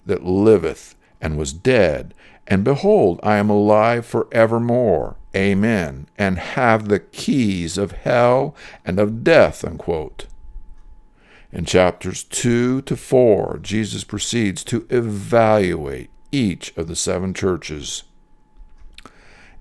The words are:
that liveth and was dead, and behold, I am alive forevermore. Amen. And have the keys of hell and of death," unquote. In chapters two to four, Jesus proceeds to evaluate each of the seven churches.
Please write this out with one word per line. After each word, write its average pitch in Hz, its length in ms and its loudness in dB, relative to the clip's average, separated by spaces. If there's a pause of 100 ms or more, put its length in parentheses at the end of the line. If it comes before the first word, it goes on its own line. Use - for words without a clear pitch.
that 98 180 -4
liveth 92 720 2 (260)
and 78 160 -4
was 73 160 -4
dead, 87 600 0 (320)
and 98 180 0
behold, 139 580 2
I 107 140 2
am 104 140 2
alive 107 560 4
forevermore. 117 1080 0 (200)
Amen. 95 720 0 (100)
And 95 220 0
have 110 500 0
the 101 120 2
keys 95 760 -2
of 98 160 -2
hell 123 600 0 (280)
and 92 160 -4
of 110 240 0
death," 123 400 4
unquote. 78 640 -8 (1300)
In 85 140 -8
chapters 92 580 0
two 123 580 0
to 135 140 -6
four, 120 640 2
Jesus 101 440 -6
proceeds 107 600 -4
to 120 240 -6
evaluate 104 1200 0 (220)
each 117 460 -4
of 82 120 -6
the 82 80 -8
seven 92 360 -4
churches. 78 680 -6 (1600)